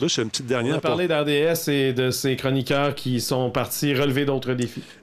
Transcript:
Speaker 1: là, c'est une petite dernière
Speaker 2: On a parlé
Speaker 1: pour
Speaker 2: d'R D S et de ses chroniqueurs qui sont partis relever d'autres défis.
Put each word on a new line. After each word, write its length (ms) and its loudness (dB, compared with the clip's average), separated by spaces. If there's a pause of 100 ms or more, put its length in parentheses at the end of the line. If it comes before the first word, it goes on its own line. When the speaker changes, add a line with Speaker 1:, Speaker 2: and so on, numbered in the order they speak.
Speaker 1:
là, 80 2
c'est 140 0
une 80 -4
petite 160 -6
dernière 280 0
Speaker 2:
On 20 0
a 40 -4
parlé 260 0
Speaker 1:
pour 100 2
Speaker 2:
d'R 80 0
D 80 0
S 340 2
et 260 2
de 160 2
ses 260 0
chroniqueurs 600 0
qui 260 -2
sont 300 0
partis 420 -2
relever 320 0
d'autres 280 0
défis. 300 -4 (200)